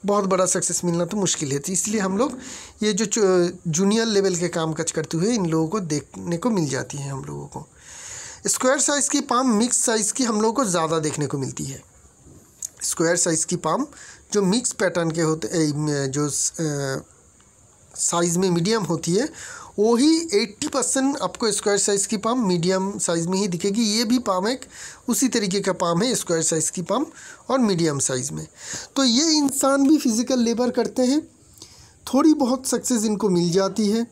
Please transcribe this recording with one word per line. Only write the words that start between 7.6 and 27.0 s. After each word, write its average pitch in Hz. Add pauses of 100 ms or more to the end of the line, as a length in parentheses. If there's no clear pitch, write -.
स्क्वायर 269
साइज़ 285
की 285
पाम 254
मिक्स 240
साइज़ 220
की 269
हम 214
लोगों 220
को 269
ज़्यादा 165
देखने 151
को 143
मिलती 131
है। 135 (1000)
स्क्वायर 170
साइज़ 165
की 180
पाम 175 (480)
जो 208
मिक्स 208
पैटर्न 170
के 165
होते, 160
ए, 156
म-, 143
जो 143
स-, -
अ, 143 (920)
साइज़ 175
में 190
मीडियम 185
होती 165
है, - (200)
वही 240 (160)
एटी 226
परसेंट 269
आपको 196
स्क्वायर 202
साइज़ 202
की 220
पाम 220
मीडियम 190
साइज़ 170
में 185
ही 208
दिखेगी। 202
ये 220
भी 240
पाम 196
एक 262 (420)
उसी 247
तरीके 202
का 190
पाम 175
है, 240
स्क्वायर 165
साइज़ 156
की 185
पाम 226 (440)